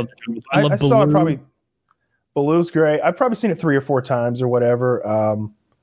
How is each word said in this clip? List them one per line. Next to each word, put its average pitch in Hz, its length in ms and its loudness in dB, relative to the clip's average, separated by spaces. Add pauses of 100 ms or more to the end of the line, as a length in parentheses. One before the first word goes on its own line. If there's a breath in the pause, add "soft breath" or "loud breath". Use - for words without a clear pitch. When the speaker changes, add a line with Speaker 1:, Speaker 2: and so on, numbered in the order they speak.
(260)
Speaker 1:
Jungle 117 100 -8
Book. 113 80 -12 (100)
I 143 60 2
Speaker 2:
I, - 40 4
Speaker 1:
love 147 100 2
Speaker 2:
I - 20 0
saw 127 100 0
it 131 200 4
Speaker 1:
Baloo. 151 60 2
Speaker 2:
probably. 151 280 2 (960)
Baloo's 160 340 0
great. 156 320 2
I've 170 160 0
probably 254 180 0
seen 220 140 -2
it 165 80 -2
three 151 180 0
or 135 60 2
four 135 200 -2
times 120 400 -2
or 127 60 0
whatever. 120 600 0
Um, 107 480 -2 (280)